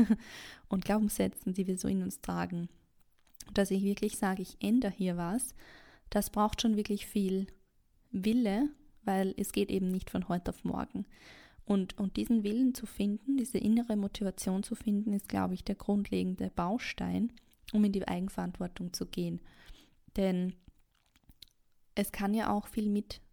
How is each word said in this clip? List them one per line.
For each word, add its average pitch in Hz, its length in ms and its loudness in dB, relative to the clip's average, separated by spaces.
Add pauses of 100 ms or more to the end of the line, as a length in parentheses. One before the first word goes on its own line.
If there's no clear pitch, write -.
(260)
<laughs> - 440 -18
und 190 160 0
Glaubenssätzen, 202 680 0
die 185 140 0
wir 185 100 0
so 202 100 -4
in 190 160 0
uns 190 180 -6
tragen. 175 480 -4 (840)
Dass 196 180 4
ich 196 120 2
wirklich 202 340 0
sage, 190 240 0
ich - 200 -10
ändere 214 300 4
hier 185 260 -2
was, 175 360 -4 (560)
das 202 200 0
braucht 208 320 2
schon 220 160 4
wirklich 208 280 -2
viel 190 420 0 (640)
Wille, 220 580 4 (340)
weil 190 340 2
es 202 140 -2
geht 202 180 2
eben 190 200 2
nicht 185 200 -2
von 180 200 -2
heute 180 220 0
auf - 120 -12
morgen. - 420 -4 (600)
Und, 196 320 0
und 196 200 -4
diesen 220 260 2
Willen 247 320 2
zu - 100 -8
finden, 208 520 -2
diese 226 200 -2
innere 226 380 2
Motivation 196 640 -2
zu 220 140 -4
finden, 208 380 0
ist, 202 140 -2
glaube 185 280 0
ich, - 80 -10
der 202 120 -2
grundlegende 190 760 0
Baustein, 185 800 -2 (420)
um 214 100 6
in 202 80 4
die 196 160 -2
Eigenverantwortung 180 840 -4
zu - 120 -4
gehen. 170 340 -4 (760)
Denn 185 380 2 (1400)
es 202 160 0
kann 202 220 0
ja 220 180 0
auch 208 160 0
viel 214 220 -2
mit, 208 320 -2 (120)